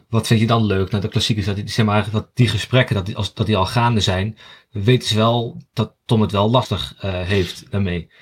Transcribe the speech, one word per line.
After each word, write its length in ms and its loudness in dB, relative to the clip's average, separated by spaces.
wat 180 0
vind 140 4
je 60 2
dan 180 2
leuk? 260 0
Nou, 120 -2
de 60 -4
klassiekers, 380 -2
dat 100 -2
die, 120 -8
zeg 180 0
maar, 240 2
dat 240 -4
die 140 4
gesprekken, 460 0
dat 120 -2
die, 100 -8
als, 180 -6
dat 120 -2
die 100 2
al 100 2
gaande 340 2
zijn, 360 -2
weten 380 0
ze 80 0
wel 460 0
dat 220 -4
Tom 160 2
het 120 0
wel 180 2
lastig, 480 0
eh, 220 -6
heeft 500 -2
daarmee. 400 -4